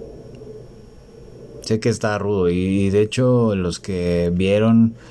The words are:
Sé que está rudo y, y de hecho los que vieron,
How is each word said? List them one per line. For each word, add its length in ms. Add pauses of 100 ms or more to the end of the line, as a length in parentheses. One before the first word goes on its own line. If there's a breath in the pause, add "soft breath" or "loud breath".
(1600)
Sé 180
que 80
está 300
rudo 320
y, 60
y 340
de 120
hecho 520
los 260
que 540
vieron, 600 (160 loud breath)